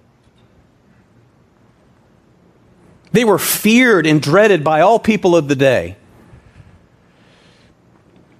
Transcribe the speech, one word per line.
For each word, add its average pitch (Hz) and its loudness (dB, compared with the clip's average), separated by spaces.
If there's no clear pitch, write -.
They 220 0
were 202 2
feared 226 0
and 151 0
dreaded 180 2
by 156 -2
all 208 2
people 196 0
of 151 -2
the 143 -2
day. 110 -2